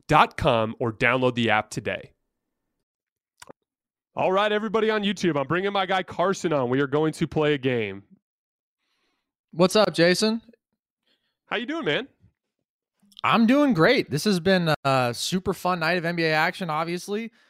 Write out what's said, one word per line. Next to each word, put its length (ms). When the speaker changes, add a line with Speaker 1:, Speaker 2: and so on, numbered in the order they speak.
Speaker 1:
dot 300
com, 400
or 160
download 400
the 160
app 180
today. 440
All 160
right, 180
everybody 400
on 120
YouTube, 360
I'm 80
bringing 260
my 120
guy 200
Carson 500
on. 160
We 100
are 60
going 280
to 120
play 260
a 60
game. 460
Speaker 2:
What's 260
up, 160
Jason? 480
Speaker 1:
How 100
you 100
doing, 180
man? 240
Speaker 2:
I'm 240
doing 280
great. 360
This 140
has 160
been 320
a 280
super 400
fun 280
night 180
of 80
N 100
B 80
A 80
action, 380
obviously. 600